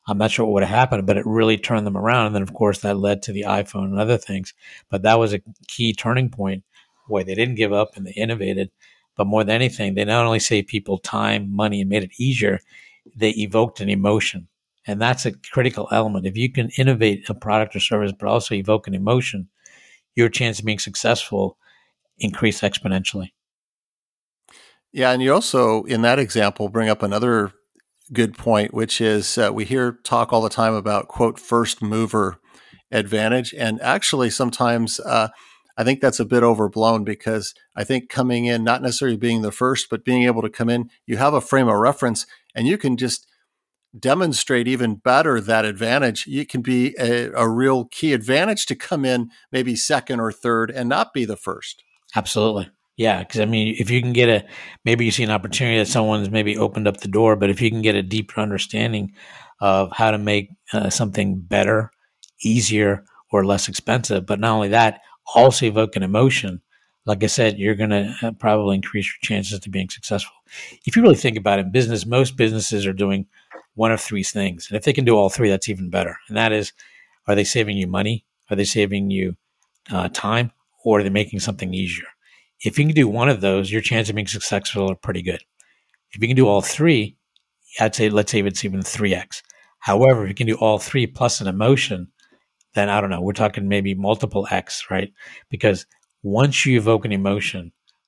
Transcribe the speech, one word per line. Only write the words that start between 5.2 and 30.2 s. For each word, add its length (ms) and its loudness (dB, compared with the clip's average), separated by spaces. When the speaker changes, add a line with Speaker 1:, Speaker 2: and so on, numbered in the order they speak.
Speaker 1:
a 80 -4
key 260 -2
turning 360 -2
point 340 -6
where 160 -2
they 120 -8
didn't 200 0
give 180 0
up 220 -2
and 100 -12
they 80 -14
innovated. 580 -4
But 120 0
more 160 2
than 120 2
anything, 400 0
they 100 0
not 200 2
only 140 2
saved 280 0
people 300 -4
time, 560 -2
money, 280 0
and 80 -2
made 140 0
it 160 -12
easier, 400 0
they 160 0
evoked 500 -2
an 80 -4
emotion. 580 0
And 140 -4
that's 240 0
a 80 -4
critical 580 -2
element. 340 0
If 120 -6
you 120 0
can 280 -2
innovate 520 2
a 40 -4
product 420 0
or 60 -4
service, 360 0
but 120 -4
also 260 0
evoke 320 0
an 60 -6
emotion, 560 -2
your 140 4
chance 300 -2
of 60 -10
being 140 -2
successful 800 -2
increase 440 -2
exponentially. 720 -4
Speaker 2:
Yeah, 180 2
and 100 2
you 120 4
also, 500 2
in 200 -2
that 160 4
example, 500 0
bring 200 0
up 140 0
another 480 0
good 240 0
point, 360 0
which 280 -4
is, 360 0
uh, 160 2
we 120 -4
hear 380 -2
talk 280 0